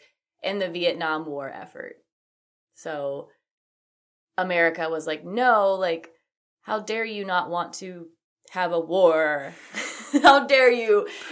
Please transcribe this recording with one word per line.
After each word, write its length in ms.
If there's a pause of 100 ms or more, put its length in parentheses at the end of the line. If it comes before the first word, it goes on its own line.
(420)
in 180
the 100
Vietnam 560
War 240
effort. 460 (800)
So 540 (1120)
America 520
was 160
like, 200
"No, 480
like, 380 (500)
how 180
dare 260
you 200
not 240
want 260
to 320 (440)
have 200
a 80
war? 720 (300)
<laughs> 380
How 240
dare 260
you 360 (240)